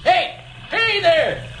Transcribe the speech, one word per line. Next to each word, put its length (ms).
Hey! 380
Hey 300
there! 600